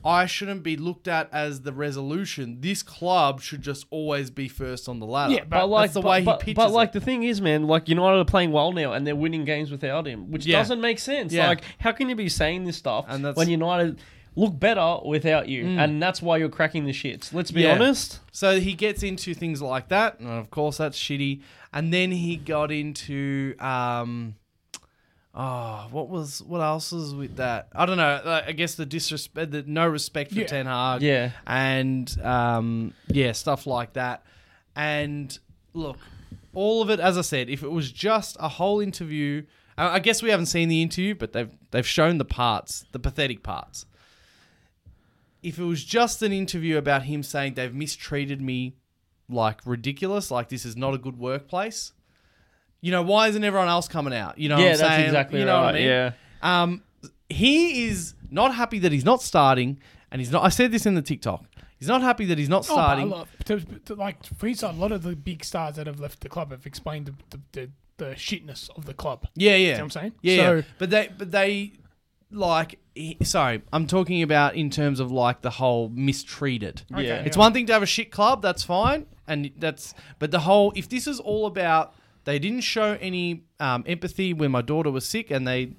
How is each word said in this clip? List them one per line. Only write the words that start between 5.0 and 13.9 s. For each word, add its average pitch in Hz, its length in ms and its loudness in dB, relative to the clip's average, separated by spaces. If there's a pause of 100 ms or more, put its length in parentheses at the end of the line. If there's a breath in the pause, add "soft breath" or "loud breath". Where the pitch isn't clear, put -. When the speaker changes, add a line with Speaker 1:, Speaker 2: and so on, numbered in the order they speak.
Speaker 1:
the 107 60 -10
ladder." 139 280 0
Speaker 2:
Yeah, 214 60 2
but 156 100 -14 (120)
Speaker 3:
But, 190 80 4
like, 214 180 6
Speaker 1:
That's 151 60 -6
the 196 80 0
Speaker 3:
but, 196 60 4
Speaker 1:
way 185 120 6
he 180 60 0
Speaker 3:
but, 220 140 4
Speaker 1:
pitches 214 160 -4
Speaker 3:
but, 214 140 6
like, 226 200 4
Speaker 1:
it. - 20 -16
Speaker 3:
the 202 80 -4
thing 247 240 -2
is, 220 160 0
man, 151 260 4
like, 160 220 4
United 185 320 6
are 170 40 2
playing 180 280 4
well 151 180 4
now 156 220 -2
and 131 120 -2
they're 147 120 0
winning 160 280 -2
games 151 280 -2
without 147 340 -4
him, 110 240 -10
which 156 160 -4
Speaker 1:
Yeah. 165 120 6
Speaker 3:
doesn't 226 220 0
make 226 200 0
sense. 254 320 -4
Speaker 1:
Yeah. 165 160 4
Speaker 3:
Like, 170 160 0 (160 loud breath)
how 226 100 2
can 262 180 -2
you 254 60 -2
be 208 140 -2
saying 165 360 0
this 170 120 -6
stuff 117 320 -2
Speaker 1:
And 139 160 -6
that's 143 120 -2
Speaker 3:
when 165 120 4
United 170 500 0 (360 soft breath)